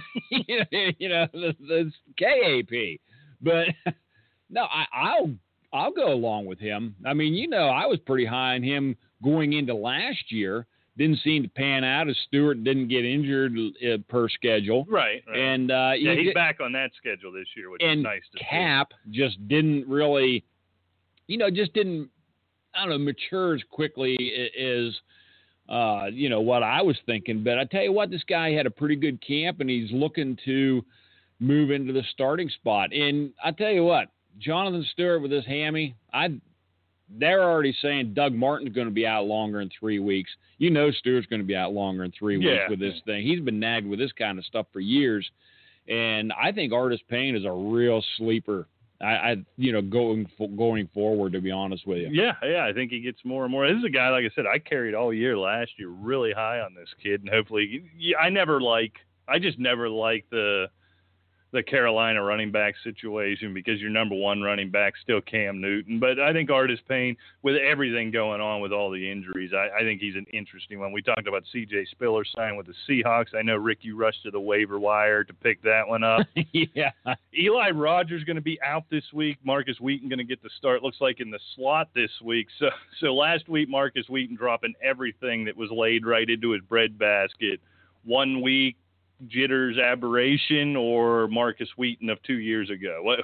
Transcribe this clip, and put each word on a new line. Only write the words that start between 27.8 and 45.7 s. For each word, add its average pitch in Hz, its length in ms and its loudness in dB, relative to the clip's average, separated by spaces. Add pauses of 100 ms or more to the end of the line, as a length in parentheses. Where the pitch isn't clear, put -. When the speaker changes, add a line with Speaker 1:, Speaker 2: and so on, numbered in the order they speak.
Speaker 1:
you 196 80 2
what, 202 180 0
this 175 180 -8
guy 165 220 2
had 151 160 2
a 117 40 2
pretty 151 260 0
good 139 280 -2
camp, 156 360 -2
and 131 100 0
he's 117 220 -2
looking 139 440 -2 (100)
to 135 380 2 (540)
move 139 320 4
into 135 220 0
the 131 100 2 (100)
starting 151 360 0
spot. 104 440 0
And 143 380 2 (140)
I 160 80 0
tell 214 180 0
you 180 140 4
what, 151 240 4 (320)
Jonathan 175 520 -2
Stewart 175 300 2
with 139 80 -4
his 139 160 0
hammy, 151 480 -2 (180)
I, 147 280 -2 (720)
they're 160 320 4
already 156 380 4
saying 139 340 -2
Doug 143 200 2
Martin's 131 400 0
gonna 117 160 -2
be 113 160 0
out 110 200 0
longer 107 340 -2
than 95 180 -6
three 107 200 -2
weeks. 98 320 0 (280)
You 170 120 4
know 147 200 6
Stewart's 127 360 0
gonna 107 160 -4
be 98 140 -2
out 92 160 -2
longer 98 300 -2
than 90 160 -6
three 104 180 0
weeks 95 140 4
Speaker 2:
Yeah. 104 180 2
Speaker 1:
with 98 120 -2
this 98 140 -2 (120)
thing. 104 200 -4
He's 170 140 0
been 117 180 -2
nagged 113 300 -2
with 101 100 -4
this 131 140 -4
kind 101 260 -4
of 90 60 -12
stuff 110 280 -4
for 98 80 -8
years. 110 480 2 (600)